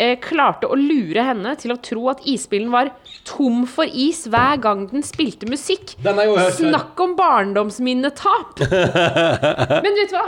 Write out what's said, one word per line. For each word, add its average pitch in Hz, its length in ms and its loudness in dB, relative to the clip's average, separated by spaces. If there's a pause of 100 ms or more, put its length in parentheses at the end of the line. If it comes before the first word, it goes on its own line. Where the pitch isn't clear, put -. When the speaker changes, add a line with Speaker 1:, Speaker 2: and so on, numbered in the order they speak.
Speaker 1:
eh, 247 160 2
klarte 254 480 0
å - 160 0
lure 247 460 0
henne 233 340 -4
til 240 140 -4
å - 100 -8
tro 233 240 -4
at 269 160 -4
isbilen 226 480 -4
var 254 160 2 (400)
tom 247 400 0
for 311 160 -2
is 277 480 -2
hver 254 320 4
gang 202 240 0
den 285 160 -4
spilte - 460 -6
musikk.» - 500 -4
Speaker 2:
Den 202 160 0
har 208 80 4
jeg 214 80 4
jo 190 80 4
hørt 185 160 2
før. 320 160 2
Speaker 1:
Snakk 311 320 0
om 359 160 0
barndomsminnetap. 254 1400 0 (480)
Speaker 2:
<laughs> 151 720 2
Speaker 1:
Men 403 160 2
vet 403 80 0
du 370 80 -4
hva? 403 120 0